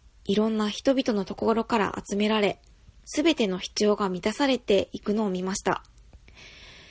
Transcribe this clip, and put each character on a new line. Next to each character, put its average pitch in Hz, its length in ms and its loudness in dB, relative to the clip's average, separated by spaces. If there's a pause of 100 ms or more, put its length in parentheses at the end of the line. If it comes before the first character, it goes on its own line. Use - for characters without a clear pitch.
(240)
い 196 120 0
ろ 214 120 2
ん 220 80 -2
な 208 140 0
人 269 240 0
々 247 180 0
の 202 120 0
と 202 100 -10
こ 214 180 0
ろ 226 120 0
か 233 140 0
ら - 300 -2
集 202 80 -4
め 208 120 2
ら 220 120 2
れ、 202 200 0 (440)
す - 180 -4
べ 320 120 4
て 226 120 0
の 185 120 -2
必 - 260 -4
要 208 100 4
が 202 140 -2
満 180 140 -6
た 214 100 0
さ 285 140 0
れ 254 120 2
て 196 340 2
い - 80 -8
く 208 140 -2
の 220 100 0
を 196 60 -2
見 185 120 -4
ま 190 120 -4
し - 80 -6
た。 - 220 -2 (1080)